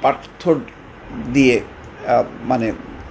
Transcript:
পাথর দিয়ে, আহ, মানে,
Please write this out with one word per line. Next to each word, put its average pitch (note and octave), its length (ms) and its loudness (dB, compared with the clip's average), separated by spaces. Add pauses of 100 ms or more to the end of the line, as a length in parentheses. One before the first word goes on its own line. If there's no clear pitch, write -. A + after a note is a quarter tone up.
পাথর - 540 0 (800)
দিয়ে, B2+ 280 6 (460)
আহ, A#2+ 160 4 (200)
মানে, A2+ 280 0 (400)